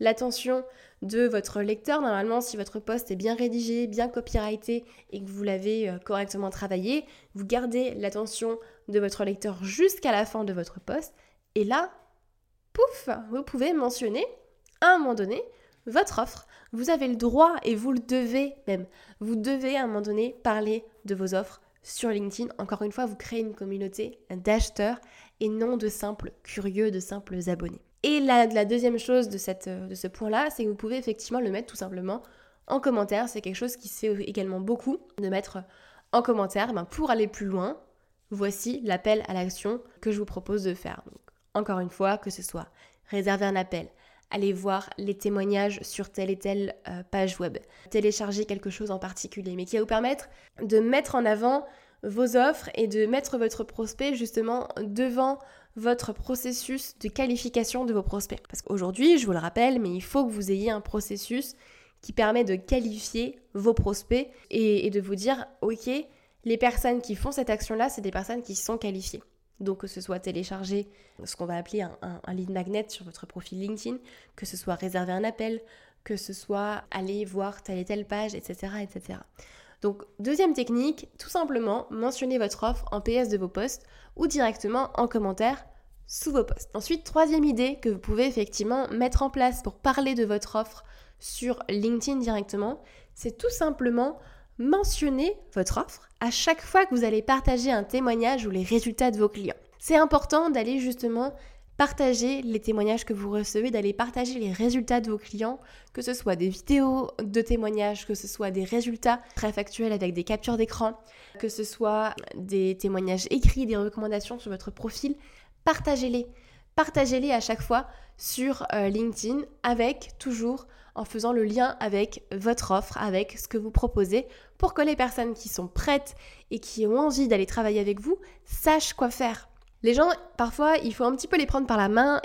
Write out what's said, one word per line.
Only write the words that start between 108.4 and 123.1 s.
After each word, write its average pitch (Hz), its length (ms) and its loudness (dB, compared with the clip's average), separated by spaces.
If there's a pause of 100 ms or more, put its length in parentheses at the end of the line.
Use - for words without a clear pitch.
des 190 100 0
résultats 233 580 0 (140)
très 214 180 -2
factuels 214 400 -2
avec 190 220 0
des 175 80 -2
captures 214 340 -2
d'écran, 226 440 -2 (400)
que 226 80 -2
ce 214 160 -6
soit 214 500 0 (220)
des 190 420 0
témoignages 185 520 0
écrits, 262 360 6
des 220 100 0
recommandations 214 640 -4
sur 226 140 -10
votre 190 180 -10
profil, 247 460 -6 (480)
partagez-les. 254 640 2 (480)
Partagez-les 277 560 4
à 247 80 4
chaque 226 200 -2
fois 254 280 0 (280)
sur, 262 560 -2
euh, 202 160 2
LinkedIn 226 520 -2 (240)
avec 240 560 0
toujours 240 480 -4 (280)
en 220 80 -6
faisant 226 280 -2
le 240 100 4
lien 247 380 2
avec 208 500 0
votre 220 400 -2
offre, 196 280 0
avec 202 380 0